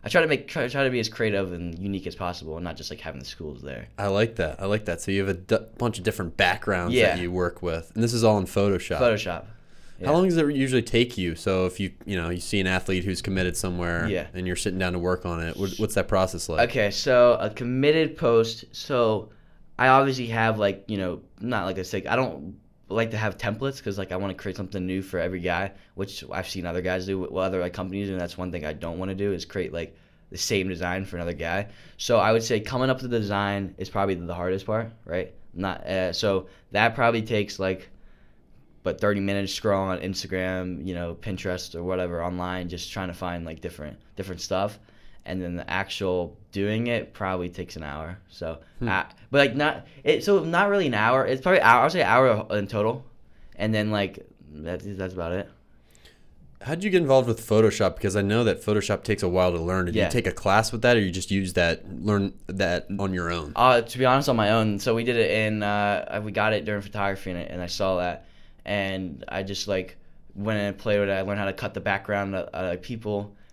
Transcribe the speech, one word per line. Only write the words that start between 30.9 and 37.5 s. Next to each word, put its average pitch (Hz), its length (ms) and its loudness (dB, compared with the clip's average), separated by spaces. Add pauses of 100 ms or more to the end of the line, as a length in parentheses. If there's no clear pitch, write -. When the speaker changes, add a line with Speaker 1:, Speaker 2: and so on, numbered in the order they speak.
Speaker 1:
for 87 100 -12
another 85 180 -4
guy. 82 340 -4 (300)
So 120 200 2
I 104 140 6
would 113 120 4
say 113 160 0
coming 127 300 0
up 127 120 0
with 123 80 -8
the 120 100 0
design 101 580 -2
is 95 120 -8
probably 98 260 0
the 87 200 -8
hardest 92 300 -2
part, 113 260 -2 (140)
right? 87 280 -4 (200)
Not, 95 320 -6
uh, 92 280 -2
so 98 340 0 (240)
that 110 220 4
probably 117 300 4
takes, 110 340 -2